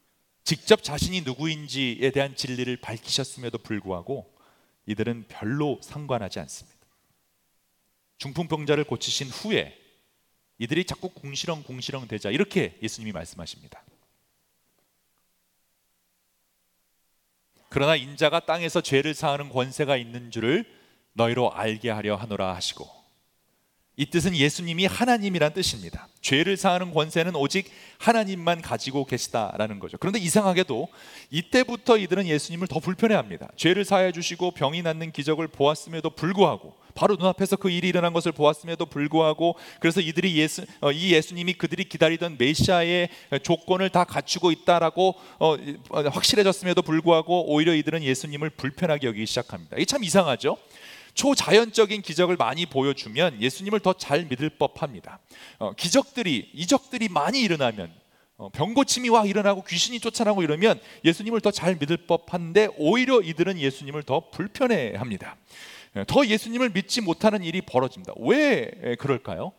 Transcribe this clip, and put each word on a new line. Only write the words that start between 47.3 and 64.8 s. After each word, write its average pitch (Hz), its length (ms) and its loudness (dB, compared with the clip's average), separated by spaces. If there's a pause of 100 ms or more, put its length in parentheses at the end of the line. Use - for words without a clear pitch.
오히려 151 220 4
이들은 156 300 -2
예수님을 147 460 -2
불편하게 151 580 -2
여기기 110 180 -4
시작합니다. 92 500 -8
이게 147 80 0
참 269 200 -2
이상하죠? 156 520 2 (640)
초자연적인 214 840 4
기적을 175 340 2
많이 135 280 0
보여주면 135 800 0
예수님을 196 380 -2
더 190 80 0 (100)
잘 160 280 -2
믿을 139 240 -4
법합니다. - 680 -6 (400)
어, 104 140 -4
기적들이, 180 840 0
이적들이 220 540 0
많이 175 320 0
일어나면, 123 520 0 (440)
어, 101 140 -16
병고침이 240 600 0
막 226 180 6
일어나고 196 360 0
귀신이 214 340 -2
쫓아나고 214 460 0
이러면 165 340 2 (260)
예수님을 208 360 2
더 208 100 2
잘 180 240 0
믿을 156 220 0
법한데 175 800 0
오히려 240 440 4
이들은 170 380 0
예수님을 143 460 -4
더 147 260 -2
불편해합니다. 131 1080 -2 (600)